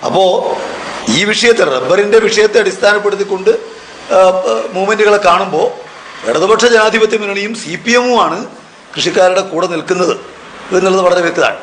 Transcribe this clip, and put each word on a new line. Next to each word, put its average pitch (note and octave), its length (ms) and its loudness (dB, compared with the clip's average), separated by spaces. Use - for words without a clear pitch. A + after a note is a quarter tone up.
അപ്പോ F#3+ 180 0
ഈ C#3 140 0
വിഷയത്തെ, G#3+ 400 2
റബ്ബറിന്റെ F3+ 560 2
വിഷയത്തെ G#3+ 400 2
അടിസ്ഥാനപ്പെടുത്തിക്കൊണ്ട്, G3+ 880 0
ഏഹ്, F#3+ 1120 0
മൂവ്മെന്റുകളെ G3+ 440 2
കാണുമ്പോ F3+ 440 0
ഇടതുപക്ഷ F#3+ 360 2
ജനാധിപത്യ A3 520 2
മുന്നണിയും G3+ 380 -6
സി E3 200 -10
പി A3+ 160 -4
എമ്മുമാണ് A#3 540 2
കൃഷിക്കാരുടെ F#3 460 2
കൂടെ F3+ 260 -4
നിൽക്കുന്നത് E3+ 460 -2
എന്നുള്ളത് F#3+ 240 2
വളരെ F3+ 200 4
വ്യക്തമാണ്. E3 420 0